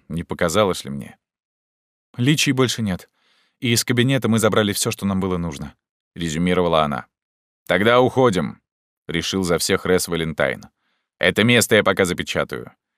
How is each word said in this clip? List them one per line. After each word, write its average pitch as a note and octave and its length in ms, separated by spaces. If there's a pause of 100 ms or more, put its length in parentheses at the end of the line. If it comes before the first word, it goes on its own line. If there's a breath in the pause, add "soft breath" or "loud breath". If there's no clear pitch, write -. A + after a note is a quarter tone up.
не E2 140
показалось F2+ 600
ли D2 60
мне. C#2 280 (1000)
«Личий C#3+ 340
больше C3 300
нет. F#2+ 280 (500)
И A#2 120
из A2+ 120
кабинета B2 460
мы A2+ 100
забрали G#2 340
все, - 180
что - 140
нам G2 140
было F#2 180
нужно», D#2+ 380 (400)
резюмировала E2+ 680
она. C#2 220 (640)
«Тогда G#2+ 340
уходим», A2+ 600 (480)
решил E2+ 340
за E2+ 140
всех - 280
Рес F2+ 220
Валентайн. D#2+ 580 (540)
«Это F#2+ 240
место A#2 320
я G#2 80
пока F#2+ 220
запечатаю. C#2+ 680 (260)